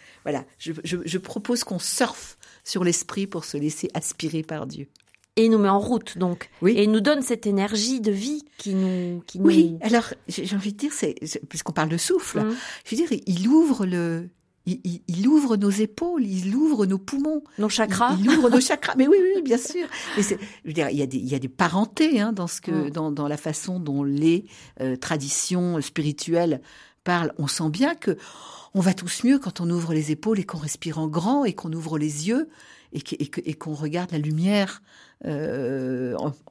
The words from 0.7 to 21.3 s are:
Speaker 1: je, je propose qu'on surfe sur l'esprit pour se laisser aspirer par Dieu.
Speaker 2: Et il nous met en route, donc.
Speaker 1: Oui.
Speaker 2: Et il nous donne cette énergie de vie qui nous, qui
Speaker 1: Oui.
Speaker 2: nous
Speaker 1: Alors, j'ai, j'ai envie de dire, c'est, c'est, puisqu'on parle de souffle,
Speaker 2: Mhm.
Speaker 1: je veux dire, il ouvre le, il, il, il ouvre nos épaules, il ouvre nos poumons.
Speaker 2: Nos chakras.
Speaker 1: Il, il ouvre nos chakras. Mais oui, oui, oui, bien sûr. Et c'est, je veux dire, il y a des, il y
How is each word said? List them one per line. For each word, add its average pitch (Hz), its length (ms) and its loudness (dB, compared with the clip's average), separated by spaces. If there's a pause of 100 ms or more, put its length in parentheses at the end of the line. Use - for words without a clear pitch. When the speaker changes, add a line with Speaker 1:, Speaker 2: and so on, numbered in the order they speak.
Speaker 1:
je, 175 180 -4
je 165 140 -4
propose 220 480 -4
qu'on 180 140 -6
surfe - 580 -4 (260)
sur 180 220 -2
l'esprit 190 420 -2
pour 170 160 -8
se - 140 -8
laisser 151 360 -4
aspirer 160 500 -4
par 151 240 -8
Dieu. 143 200 -12 (480)
Speaker 2:
Et 226 100 6
il 226 60 6
nous 220 60 8
met 202 120 6
en 196 100 4
route, 220 380 -2
donc. 175 320 -2 (120)
Speaker 1:
Oui. 196 160 6
Speaker 2:
Et 208 60 4
il 214 80 4
nous 220 100 4
donne 285 220 4
cette 226 220 -2
énergie 208 540 0
de 214 120 2
vie 277 340 -4 (120)
qui 202 160 -6
nous, 180 540 -2
qui 180 120 -10
Speaker 1:
Oui. 165 320 6
Speaker 2:
nous 165 100 -8
Speaker 1:
Alors, 226 320 2 (160)
j'ai, - 160 -6
j'ai 202 100 -2
envie 202 160 -2
de 208 60 -12
dire, 294 160 -4
c'est, 156 300 -2
c'est, - 220 -8
puisqu'on 156 280 -8
parle 156 160 0
de 170 80 -2
souffle, - 420 0
Speaker 2:
Mhm. 220 160 0 (300)
Speaker 1:
je 220 100 -6
veux 330 120 2
dire, - 180 -2
il 185 220 0
ouvre 277 400 6
le, 170 420 -2 (380)
il, 180 160 -2
il, 170 240 -6
il 180 200 0
ouvre 277 300 6
nos 202 140 2
épaules, 247 520 0
il 196 320 -2
ouvre 277 300 2
nos 190 140 0
poumons. 294 440 -4 (140)
Speaker 2:
Nos 214 100 0
chakras. 214 520 2
Speaker 1:
Il, 202 60 2
il 247 40 6
ouvre 285 220 6
nos 254 100 6
chakras. - 340 -2
Mais 262 120 6
oui, 392 120 10
oui, 370 180 4
oui, 349 40 0
bien 254 160 2
sûr. 339 300 -6 (320)
Et 202 40 2
c'est, - 140 0 (260)
je - 40 -12
veux 156 60 -8
dire, 151 180 0
il 143 60 0
y 143 40 0
a 139 60 0
des, 127 100 -4
il 127 100 -2
y 131 80 -2